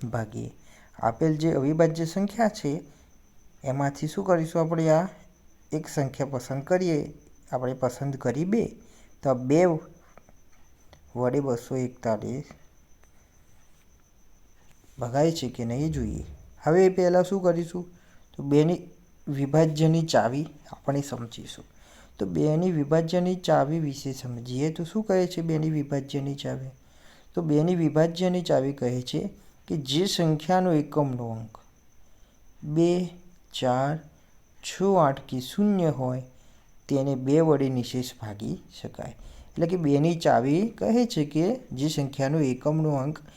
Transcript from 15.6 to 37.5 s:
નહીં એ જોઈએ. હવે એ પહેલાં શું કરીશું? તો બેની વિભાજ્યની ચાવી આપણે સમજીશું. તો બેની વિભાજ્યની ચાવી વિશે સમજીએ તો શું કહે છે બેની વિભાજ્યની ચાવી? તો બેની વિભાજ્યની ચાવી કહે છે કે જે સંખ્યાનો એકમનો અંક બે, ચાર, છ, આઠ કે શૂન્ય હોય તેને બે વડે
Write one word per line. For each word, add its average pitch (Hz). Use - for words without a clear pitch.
નહીં 123
એ -
જોઈએ. 117
હવે 180
એ -
પહેલાં 180
શું 190
કરીશું? 170
તો 139
બેની 151
વિભાજ્યની 156
ચાવી 135
આપણે 139
સમજીશું. 123
તો 202
બેની 165
વિભાજ્યની 165
ચાવી 156
વિશે 139
સમજીએ 123
તો 165
શું 214
કહે 185
છે 170
બેની 160
વિભાજ્યની 139
ચાવી? 131
તો 175
બેની 156
વિભાજ્યની 170
ચાવી 139
કહે 127
છે 160
કે 175
જે 143
સંખ્યાનો 180
એકમનો 139
અંક 110
બે, 170
ચાર, 131
છ, -
આઠ 170
કે 127
શૂન્ય 190
હોય 127
તેને 139
બે 135
વડે 143